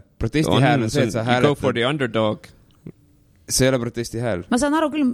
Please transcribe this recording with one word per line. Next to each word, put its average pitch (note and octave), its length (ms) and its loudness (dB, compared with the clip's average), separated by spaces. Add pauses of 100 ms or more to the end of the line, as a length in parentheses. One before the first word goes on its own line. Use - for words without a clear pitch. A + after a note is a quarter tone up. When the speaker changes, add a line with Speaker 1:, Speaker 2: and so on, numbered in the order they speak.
(180)
Speaker 1:
Protestihääl B2 640 2
on A2 60 -2
Speaker 2:
On, - 40 -4
Speaker 1:
see, - 140 0
et G#2 60 -4
Speaker 2:
see - 40 -4
Speaker 1:
sa A2 60 -2
Speaker 2:
on, A2+ 40 -4
you B2 60 2
go - 0 -
Speaker 1:
hääletad. C3 280 2
Speaker 2:
for C3 140 0
the A#2 120 0
underdog. A2+ 640 -2 (1000)
Speaker 1:
See - 180 2
ei C3 60 4
ole C3 80 2
protestihääl. A2+ 720 -6
Speaker 3:
Ma A#3+ 100 2
saan C#4+ 160 0
aru D#4 160 0
küll, D4 220 0